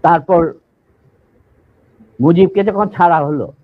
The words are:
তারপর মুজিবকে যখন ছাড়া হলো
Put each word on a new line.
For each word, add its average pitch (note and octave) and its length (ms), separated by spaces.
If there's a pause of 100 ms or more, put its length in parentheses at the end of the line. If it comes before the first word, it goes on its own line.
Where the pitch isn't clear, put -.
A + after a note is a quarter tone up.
তারপর E3 520 (1700)
মুজিবকে F#3 420
যখন G3+ 320
ছাড়া E3+ 320
হলো C#3+ 260 (100)